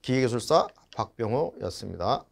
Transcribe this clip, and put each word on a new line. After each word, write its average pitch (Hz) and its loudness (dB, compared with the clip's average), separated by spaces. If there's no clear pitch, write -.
기계기술사 131 2
박병호였습니다. 107 -4